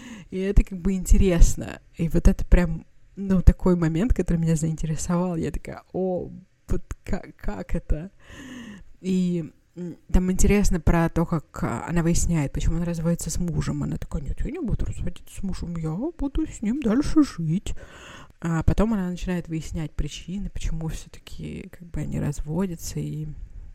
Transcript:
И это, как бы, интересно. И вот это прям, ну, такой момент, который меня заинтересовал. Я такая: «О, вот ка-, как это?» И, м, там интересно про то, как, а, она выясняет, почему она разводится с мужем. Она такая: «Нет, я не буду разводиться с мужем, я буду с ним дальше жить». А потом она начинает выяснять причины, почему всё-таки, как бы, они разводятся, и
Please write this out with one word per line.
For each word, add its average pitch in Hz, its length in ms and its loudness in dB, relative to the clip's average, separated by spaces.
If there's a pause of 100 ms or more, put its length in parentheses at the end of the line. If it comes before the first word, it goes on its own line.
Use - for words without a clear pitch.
(320)
И 185 60 -8
это, 202 260 6
как 190 160 -4
бы, 190 140 0
интересно. 185 840 6 (180)
И 170 120 -2
вот 165 180 4
это 196 180 4
прям, 170 400 4 (300)
ну, 190 260 0
такой 180 340 8
момент, 170 380 2
который 175 240 0
меня 165 180 2
заинтересовал. 160 840 -2
Я 160 140 -4
такая: - 320 -10 (100)
«О, 180 360 -4 (380)
вот - 140 0 (220)
ка-, - 340 -4
как 196 380 -4
это?» 165 340 -2 (920)
И, 180 500 -2 (260)
м, 175 200 -10 (140)
там 185 200 4
интересно 196 480 4
про 165 300 4
то, 165 160 0
как, - 380 -6
а, 117 240 -4
она 170 160 0
выясняет, 165 480 2
почему 156 260 0
она 170 80 -2
разводится 170 440 -2
с - 80 -4
мужем. 147 460 -2
Она 139 140 -4
такая: - 240 -6
«Нет, 135 240 -4
я 202 60 -4
не 339 80 -8
буду 208 260 -2
разводиться - 480 -6
с - 100 -8
мужем, 175 340 -6
я 160 140 -4
буду 277 560 -4
с - 140 -12
ним 240 200 -2
дальше 269 420 4
жить». 165 500 -2 (680)
А 165 220 -2
потом 214 300 4
она 185 160 -2
начинает 175 380 -4
выяснять 160 440 -6
причины, 180 580 -6
почему 160 380 -2
всё-таки, - 840 -12
как - 180 -20
бы, 160 120 -6
они 143 180 -4
разводятся, 156 800 -4
и 151 280 -6 (480)